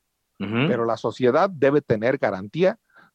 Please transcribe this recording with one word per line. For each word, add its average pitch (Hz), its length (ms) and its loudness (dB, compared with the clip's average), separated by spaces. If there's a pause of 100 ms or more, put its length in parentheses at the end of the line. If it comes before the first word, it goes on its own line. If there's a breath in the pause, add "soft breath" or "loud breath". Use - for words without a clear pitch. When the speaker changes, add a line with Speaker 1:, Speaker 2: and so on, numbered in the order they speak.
(420)
Speaker 1:
Ujú. 113 260 0
Speaker 2:
pero 117 160 0
la 113 140 -2
sociedad 131 520 2
debe 139 320 2
tener 120 360 -2
garantía 147 640 -2 (360 soft breath)